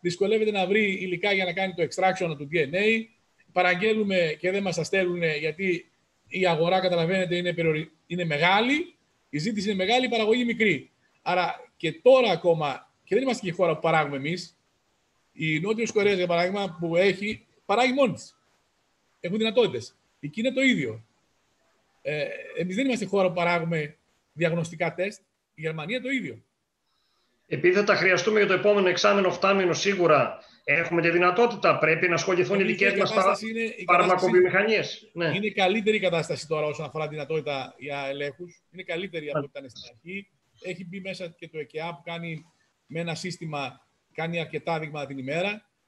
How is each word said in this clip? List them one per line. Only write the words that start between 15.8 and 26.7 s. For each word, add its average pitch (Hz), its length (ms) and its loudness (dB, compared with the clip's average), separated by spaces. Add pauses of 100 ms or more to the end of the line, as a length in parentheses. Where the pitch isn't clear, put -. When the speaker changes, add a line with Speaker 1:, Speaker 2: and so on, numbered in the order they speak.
Speaker 1:
Κορέας, 202 240 4
για 180 100 0
παράδειγμα, 180 540 0
που 170 160 -2
έχει, 196 500 0 (180)
παράγει 247 280 2
μόνη 262 200 2
της. - 260 -14 (840)
Έχουν 180 180 -4
δυνατότητες. 214 580 0 (240)
Η 147 80 -10
Κίνα 226 240 -2
το 262 80 -2
ίδιο. 151 440 0 (1000)
Ε, 147 220 -4 (320)
εμείς 180 200 -4
δεν 269 100 0
είμαστε 226 180 -2
χώρα 190 240 2
που 165 60 -2
παράγουμε 165 640 0 (360)
διαγνωστικά 165 640 -2
τεστ. 175 260 -6 (340)
Η 156 60 -20
Γερμανία 160 400 -6
το 247 80 -8
ίδιο. 170 340 -6 (1040)